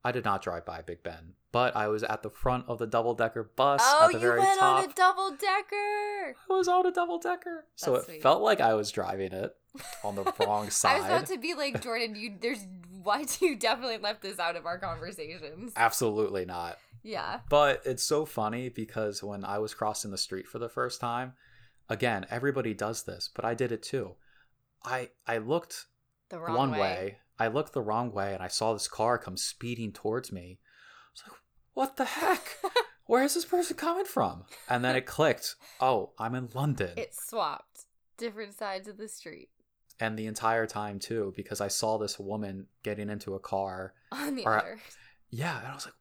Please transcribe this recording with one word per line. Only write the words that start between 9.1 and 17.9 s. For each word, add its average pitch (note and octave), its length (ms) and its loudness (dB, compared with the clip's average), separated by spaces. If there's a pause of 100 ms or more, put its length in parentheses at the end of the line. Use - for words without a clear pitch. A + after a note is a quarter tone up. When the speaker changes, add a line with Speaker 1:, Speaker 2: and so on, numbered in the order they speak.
Speaker 1:
it - 240 -6 (480)
on G2+ 100 -4
the G2 80 -4
Speaker 2:
<laughs> - 180 -2
Speaker 1:
wrong G#2 220 2
Speaker 2:
I G#2 40 -6
was - 80 -4
Speaker 1:
side. - 300 4
Speaker 2:
about F4+ 220 2
to F#4 120 -6
be D#4 160 -4
like, C4+ 280 -4
"Jordan, A#3 320 -4
you, G#3 260 -10
there's, A3+ 240 -4 (380)
why G#3 220 2
do - 220 0
you C#4+ 100 4
definitely A#3 420 0
left G#3 240 -4
this F#3+ 160 -8
out F3 180 0
of E3 100 -8
our F3 120 -4
conversations?" E3 1000 -10
Speaker 1:
Absolutely G#2+ 680 4
not. F2 320 -6 (240)
Speaker 2:
Yeah. C#3+ 460 -6
Speaker 1:
But C#3+ 360 6
it's B2+ 180 -2